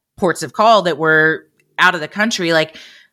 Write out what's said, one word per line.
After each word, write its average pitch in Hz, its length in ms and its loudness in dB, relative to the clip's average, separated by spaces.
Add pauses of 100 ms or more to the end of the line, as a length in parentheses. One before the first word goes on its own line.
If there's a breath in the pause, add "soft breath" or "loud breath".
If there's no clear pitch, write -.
(160)
ports 165 260 -4
of 147 120 -12
call 220 280 4
that 170 140 -2
were 156 520 0 (300)
out 180 160 2
of 165 60 -8
the 151 80 -10
country, 196 440 -4
like, 160 240 -2 (360 loud breath)